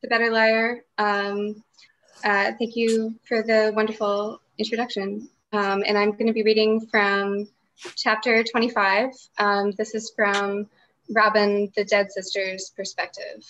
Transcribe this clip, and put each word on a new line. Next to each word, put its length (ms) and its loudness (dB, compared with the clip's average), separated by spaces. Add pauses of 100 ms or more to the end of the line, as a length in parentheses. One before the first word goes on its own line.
The 60 -10
Better 220 2
Liar. 540 2 (140)
Um, 640 -2 (640)
uh, 340 2
thank 180 -4
you 380 0 (100)
for 180 0
the 320 2
wonderful 640 -2 (180)
introduction. 680 -6 (240)
Um, 340 0
and 100 2
I'm 160 2
gonna 200 0
be 100 -2
reading 440 2
from 640 0 (480)
chapter 480 2
twenty-five. 680 0 (280)
Um, 340 2
this 220 -6
is 200 -8
from 540 -2 (420)
Robin, 640 2
the 80 0
dead 280 0
sister's 640 -6
perspective. 720 -10